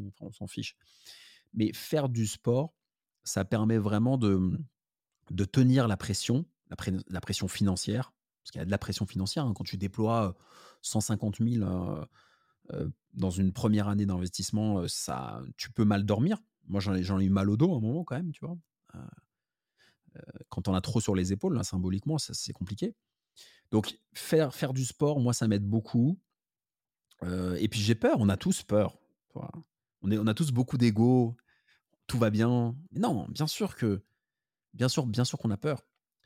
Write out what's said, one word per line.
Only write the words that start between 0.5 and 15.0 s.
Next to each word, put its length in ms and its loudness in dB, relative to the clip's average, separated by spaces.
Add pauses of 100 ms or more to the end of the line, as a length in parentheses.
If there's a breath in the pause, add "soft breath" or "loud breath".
Mais 200 2
faire 360 -2
du 180 0
sport, 460 -2 (500)
ça 200 -2
permet 340 2
vraiment 400 2
de, 400 2 (760)
de 140 0
tenir 440 4
la 80 2
pression, 480 -2 (240)
la 80 -12
pré-, 320 -4
la 100 -4
pression 300 -4
financière, 640 0 (280)
parce 100 -20
qu'il 80 -10
y 20 -6
a 40 -4
de 60 -2
la 60 0
pression 280 -4
financière, 400 -4
hein, 80 0
quand 120 -8
tu 100 -8
déploies, 540 0
euh, 40 -6 (480 loud breath)
cent 200 0
cinquante 400 -2
mille, 220 2
euh, 420 -4 (680 soft breath)
euh, 160 -4 (240)
dans 160 -2
une 220 2
première 360 0
année 180 0
d'investissement, 760 -2
euh, 80 -2
ça, 540 -6 (160)